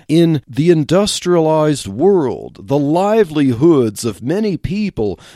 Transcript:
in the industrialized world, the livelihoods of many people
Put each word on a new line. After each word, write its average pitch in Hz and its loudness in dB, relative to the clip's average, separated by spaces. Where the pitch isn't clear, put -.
in 165 2
the 143 0
industrialized 160 0
world, 104 -2
the 139 0
livelihoods 151 2
of 107 -6
many 185 -4
people 151 -6